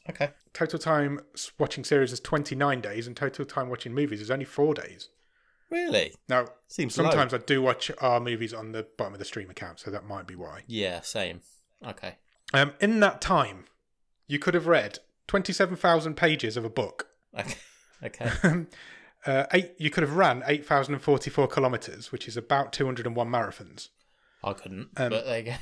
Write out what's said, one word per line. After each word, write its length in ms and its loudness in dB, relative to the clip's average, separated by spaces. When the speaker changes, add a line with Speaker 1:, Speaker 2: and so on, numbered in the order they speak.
Speaker 1:
Okay. 200 -2
Speaker 2:
Total 260 -2
time 420 2
s-, 240 -10
watching 260 0
series 280 4
is 80 -8
twenty-nine 600 0
days, 240 -6
and 100 -12
total 300 -4
time 240 -4
watching 240 -8
movies 260 0
is 100 -4
only 140 -2
four 300 2
days. 340 -12
Speaker 1:
Really? 420 0
Speaker 2:
Now, 200 2
Speaker 1:
Seems 260 -4
Speaker 2:
sometimes 380 4
Speaker 1:
low. 60 0
Speaker 2:
I 40 -14
do 200 2
watch 280 2
our 200 4
movies 320 -4
on 200 -12
the 140 -8
bottom 160 -4
of 40 -14
the 60 -10
stream 260 -10
account, 300 -14
so 100 -12
that 140 -8
might 220 -12
be 80 -16
why. 320 -14
Speaker 1:
Yeah, 340 -4
same. 400 -6
Okay. 300 -12
Speaker 2:
Um, 280 4
in 200 4
that 220 4
time, 420 0
you 120 -4
could 160 0
have 120 0
read 320 4
twenty-seven 500 0
thousand 400 2
pages 400 2
of 80 -4
a 60 -6
book. 360 -4
Speaker 1:
Okay. 200 -6
<laughs> 60 -20
Okay. 240 -6
Speaker 2:
<laughs> 240 4
Uh, 280 2
eight, 260 4
you 120 0
could 120 0
have 140 0
ran 300 6
eight 200 2
thousand 280 4
and 80 -4
forty-four 460 2
kilometers, 600 -2
which 160 -10
is 100 -10
about 360 0
two 140 -2
hundred 200 -4
and 100 -6
one 120 0
marathons. 600 -4
Speaker 1:
I 100 -2
couldn't, 420 -12
Speaker 2:
Um, 140 0
Speaker 1:
but 140 -2
there 140 -4
you 60 -8
go. 180 -8